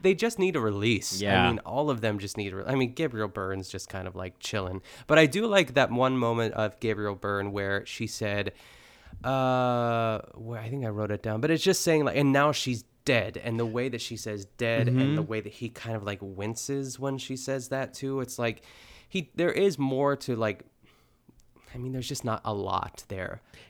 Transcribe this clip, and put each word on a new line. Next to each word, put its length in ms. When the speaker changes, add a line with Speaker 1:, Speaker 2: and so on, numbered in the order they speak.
Speaker 1:
they 120
just 240
need 180
a 40
release. 600
Speaker 2:
Yeah. 240
Speaker 1:
I 40
mean, 120
all 280
of 120
them 180
just 180
need 160
a 40
re-, 100
I 80
mean, 180
Gabriel 360
Byrne's 400
just 200
kind 180
of, 80
like, 240
chilling. 440
But 120
I 80
do 200
like 280
that 160
one 280
moment 360
of 260
Gabriel 340
Byrne 380
where 340
she 200
said, 460
uh, 960
where, 260
I 80
think 160
I 40
wrote 240
it 100
down, 180
but 120
it's 100
just 200
saying, 220
like, 120
"And 160
now 200
she's 320
dead." 380
And 160
the 60
way 240
that 140
she 140
says 300
"dead" 300
and 280
the 60
Speaker 2:
Mm-hmm. 80
Speaker 1:
way 100
that 140
he 140
kind 280
of, 60
like, 180
winces 800
when 180
she 200
says 320
that 260
too, 260
it's 180
like, 240
he, 280
there 160
is 260
more 380
to, 180
like, 300
I 60
mean, 140
there's 160
just 160
not 200
a 100
lot 540
there, 320